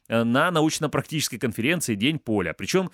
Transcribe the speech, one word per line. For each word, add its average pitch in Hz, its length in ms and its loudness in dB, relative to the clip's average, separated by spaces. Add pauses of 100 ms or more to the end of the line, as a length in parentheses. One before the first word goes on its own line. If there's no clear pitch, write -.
(100)
э, 117 140 2
на 135 260 4
научно-практической 151 880 -2
конференции 123 560 -2
«День 131 240 0
поля». 98 360 -2
Причём 175 400 -2